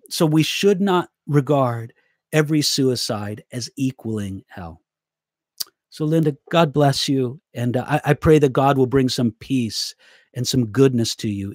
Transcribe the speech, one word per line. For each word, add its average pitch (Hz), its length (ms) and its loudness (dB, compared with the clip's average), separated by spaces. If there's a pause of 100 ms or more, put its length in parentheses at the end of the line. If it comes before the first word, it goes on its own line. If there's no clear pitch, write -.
so - 160 -2
we 156 160 2
should 196 400 0
not 185 280 0 (180)
regard 131 640 0 (400)
every 156 300 2
suicide 117 880 -2
as 123 240 -10
equaling 110 720 -6
hell. 82 340 -16 (1080)
So, - 140 -6
Linda, 156 300 0 (140)
God 165 240 2
bless 143 340 2
you, 135 320 -2 (140)
and, 123 240 -2
uh, 120 100 -6
I, 147 180 -2
I 147 100 2
pray 156 240 6
that 143 120 4
God 139 280 2
will 127 80 4
bring 131 220 2
some 117 300 0
peace 120 540 -6 (400)
and 123 140 -6
some 127 180 0
goodness 117 520 2
to 113 120 -6
you 98 260 -6